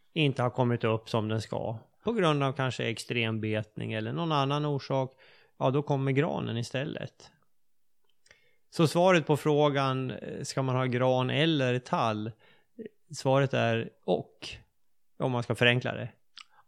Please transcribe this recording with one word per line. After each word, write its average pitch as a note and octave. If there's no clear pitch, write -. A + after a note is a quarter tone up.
inte C#3+
har B2
kommit A#2+
upp A2
som G#2+
den A2
ska. A2+
På A3
grund D#3+
av C3+
kanske C3
extrembetning A2+
eller A2
någon D#3+
annan C#3+
orsak. C3+
Ja, C#3
då C#3+
kommer C3+
granen C3
istället. -
Så E3
svaret F3
på D3+
frågan, C#3
eh, -
ska -
man C3
ha C3
gran B2+
eller C3
tall? A2+
Svaret C3+
är A#2
och, -
om C3
man A#2+
ska A#2
förenkla A#2+
det. A2